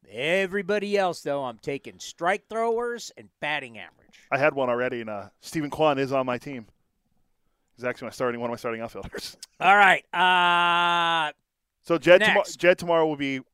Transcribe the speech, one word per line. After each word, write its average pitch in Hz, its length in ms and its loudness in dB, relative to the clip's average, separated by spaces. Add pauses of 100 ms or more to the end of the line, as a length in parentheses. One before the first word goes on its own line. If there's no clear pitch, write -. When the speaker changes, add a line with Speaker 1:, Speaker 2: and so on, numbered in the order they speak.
(100)
Speaker 1:
Everybody 196 840 -2
else, 185 260 -2
though, 143 220 -4
I'm 117 140 -10
taking 131 400 -10
strike - 500 -6
throwers 233 680 -4
and 110 100 -20 (120)
batting 139 380 -6
average. - 520 -20
Speaker 2:
I 135 80 0
had 147 160 2
one 131 160 0
already, 123 320 -2
and, 110 80 -10
uh, 98 180 -12 (120)
Stephen 147 300 -6
Kwan 151 280 2
is 135 140 -2
on 135 120 0
my 123 140 -4
team. 123 280 -14 (1080)
He's 117 80 -16
actually 123 220 -8
my 107 60 -12
starting, 120 280 -4
one 120 80 -6
of 120 40 -4
my 117 40 -8
starting 113 240 -8
outfielders. - 560 -12 (120)
<laughs> - 120 -18
Speaker 1:
All 185 160 6
right, 190 280 6 (100)
uh, 175 1160 2 (500)
Speaker 2:
So 165 160 -2
Jed 180 240 8
tomo-, 208 180 4
Speaker 1:
next. - 160 -6
Speaker 2:
Jed 175 220 4
tomorrow 165 280 2
will 151 100 -4
be 139 240 -4 (140)